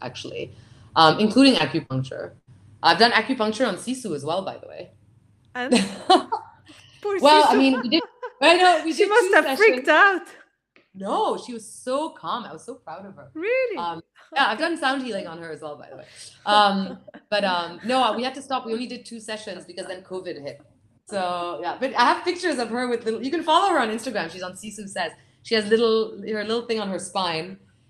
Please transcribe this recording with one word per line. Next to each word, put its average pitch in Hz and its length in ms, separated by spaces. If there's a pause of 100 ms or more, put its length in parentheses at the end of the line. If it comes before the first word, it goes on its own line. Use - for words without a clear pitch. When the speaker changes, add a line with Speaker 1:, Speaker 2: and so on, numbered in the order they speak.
Speaker 1:
actually, - 500 (420)
um, 156 240
including 233 360
acupuncture. 139 800 (500)
I've 170 160
done 233 140
acupuncture 220 540
on 185 100
Sisu 233 380
as 135 80
well, 175 200
by 123 140
the - 100
way. 175 240 (640)
Speaker 2:
And? 254 180
Speaker 1:
<laughs> 233 40 (1200)
Speaker 2:
Poor 403 180
Speaker 1:
Well, 294 300
I 240 60
Speaker 2:
Sisu. - 20
Speaker 1:
mean, 262 240
we 247 80
did, 330 140 (380)
I 330 160
know, 359 280
we 320 80
Speaker 2:
<laughs> - 0
She 403 100
Speaker 1:
did 381 60
Speaker 2:
must 427 180
Speaker 1:
two 392 60
Speaker 2:
have 294 240
freaked 269 300
Speaker 1:
sessions. 349 340
Speaker 2:
out. 359 60 (640)
Speaker 1:
No, 233 440
she 240 160
was 220 120
so 294 440
calm. 202 340
I 143 80
was 156 140
so 247 100
proud 175 300
of 170 100
her. - 180
Speaker 2:
Really? 453 440
Speaker 1:
Um, 165 260 (320)
yeah, 269 120
I've 220 100
Speaker 2:
Okay. 330 120
Speaker 1:
done 330 80
sound 277 260
healing 196 240
on 170 120
her 165 100
as 151 120
well, 147 160
by - 120
the - 80
way. - 80 (400)
Um, 196 520 (320)
but, 202 160
um, 175 400
no, 240 280
we 226 100
had 262 120
to 277 60
stop. 254 240
We 226 80
only 240 140
did - 180
two 233 160
sessions 214 420
because 180 240
then 185 140
covid 170 400
hit. 135 200 (440)
So, 175 560
yeah, 165 180
but 254 160
I 240 100
have 339 180
pictures 349 340
of 233 120
her 247 180
with 233 180
little, 220 160
you 262 100
can 330 120
follow 339 260
her 320 100
on 226 100
Instagram. 214 420
She's 180 120
on 185 100
Sisu 208 340
Says. 175 240 (320)
She 226 120
has 214 100
little, 220 560
her 208 220
little 233 220
thing 226 140
on 202 100
her 180 100
spine. 180 580 (320)